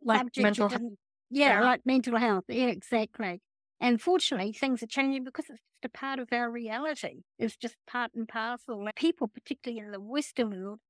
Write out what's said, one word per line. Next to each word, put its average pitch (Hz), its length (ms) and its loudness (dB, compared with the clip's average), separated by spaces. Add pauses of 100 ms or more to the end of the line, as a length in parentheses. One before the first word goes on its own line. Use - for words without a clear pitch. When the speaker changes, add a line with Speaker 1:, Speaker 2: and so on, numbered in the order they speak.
Speaker 1:
Like 226 160 4
Speaker 2:
Subject 254 240 0
Speaker 1:
mental 208 260 4
Speaker 2:
to 240 100 -2
Speaker 1:
health. 233 120 -6
Speaker 2:
dis-, 202 80 -16 (320)
yeah, 254 300 6
Speaker 1:
Yeah. - 20 -
Speaker 2:
like 247 240 4
mental 254 320 4
health. 214 300 2
Yeah, 247 180 0
exactly. 208 720 -2 (400)
And 240 220 4
fortunately, 226 500 2
things 262 300 -2
are 220 60 -10
changing 269 360 -2
because 262 240 -8
it's 226 120 -20
just - 240 -14
a 247 40 -8
part 269 300 -8
of 247 140 -6
our 240 180 0
reality. 240 720 -6 (160)
It's 226 180 -4
just - 200 -10 (100)
part 247 260 -6
and 226 160 -6
parcel. 226 560 -6
And 214 120 -6
people, 294 320 0
particularly - 520 -10
in 208 120 -12
the 196 80 -10
Western 233 500 -4
world, 196 400 -8